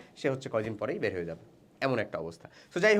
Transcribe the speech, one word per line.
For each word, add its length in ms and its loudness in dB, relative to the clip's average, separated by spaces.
সে 100 2
হচ্ছে 240 -4
কয়দিন 220 0
পরেই 240 -4
বের 140 0
হয়ে 120 -4
যাবে, 180 -10
এমন 180 2
একটা 240 -4
অবস্থা। 260 -10
So 60 0
যাই 200 6